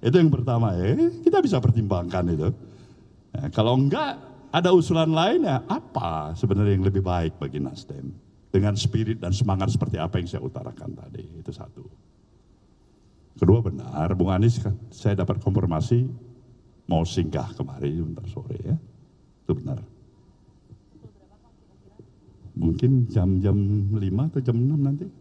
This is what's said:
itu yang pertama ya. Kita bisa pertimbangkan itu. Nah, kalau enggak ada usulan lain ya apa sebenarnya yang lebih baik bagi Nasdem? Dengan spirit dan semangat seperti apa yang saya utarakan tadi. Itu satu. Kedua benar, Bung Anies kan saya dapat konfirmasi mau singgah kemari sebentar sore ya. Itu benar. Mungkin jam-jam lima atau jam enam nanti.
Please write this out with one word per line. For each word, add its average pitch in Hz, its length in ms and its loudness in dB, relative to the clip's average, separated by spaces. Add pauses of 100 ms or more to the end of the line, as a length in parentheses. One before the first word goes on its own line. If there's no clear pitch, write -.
itu 120 120 4
yang 160 160 8
pertama 117 440 2
ya. 98 200 2 (280)
Kita 381 160 6
bisa 208 200 2
pertimbangkan 98 720 0
itu. 80 160 0 (880)
Nah, - 160 -6
kalau 117 240 2
enggak 143 440 0 (320)
ada 175 200 4
usulan 165 400 4
lain 214 320 2
ya - 200 0
apa 82 720 -6
sebenarnya 98 400 2
yang 95 120 0
lebih 95 160 0
baik 85 360 -2
bagi 71 200 -6
Nasdem? 67 520 -10 (400)
Dengan 101 240 4
spirit 113 440 0
dan 87 120 -2
semangat 95 400 0
seperti - 240 0
apa 80 240 -2
yang 85 80 -4
saya - 160 -8
utarakan - 480 -10
tadi. - 320 -16 (160)
Itu - 120 -12
satu. - 320 -18 (1500)
Kedua 107 280 6
benar, 87 520 -4
Bung 92 160 0
Anies 110 280 2
kan 101 160 -4 (160)
saya 101 280 -2
dapat 90 200 -2
konfirmasi 101 640 0 (800)
mau 82 200 0
singgah 80 520 -2
kemari 69 400 -6
sebentar 80 320 -6
sore - 320 -10
ya. 127 160 -2 (720)
Itu 82 80 2
benar. - 240 -8 (2750)
Mungkin 117 520 2
jam-jam 95 480 2 (400)
lima 101 320 0
atau 151 160 -2
jam 120 120 0
enam 139 240 2
nanti. 147 280 0 (120)